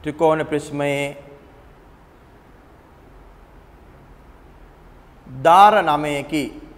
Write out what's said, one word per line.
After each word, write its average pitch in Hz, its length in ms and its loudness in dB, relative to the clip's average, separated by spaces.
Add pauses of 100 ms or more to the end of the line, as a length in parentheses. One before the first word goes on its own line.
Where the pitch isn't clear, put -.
ත්‍රිකෝණ 156 440 -2
ප්‍රිස්මයේ 143 720 -6 (4000)
දාර 190 420 6
නවයකි. 147 760 -4 (160)